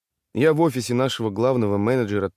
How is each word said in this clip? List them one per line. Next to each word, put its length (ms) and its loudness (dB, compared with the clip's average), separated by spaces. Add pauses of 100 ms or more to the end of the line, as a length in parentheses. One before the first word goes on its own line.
(340)
Я 200 2
в 80 2
офисе 320 0
нашего 380 -2
главного 460 0
менеджера 600 0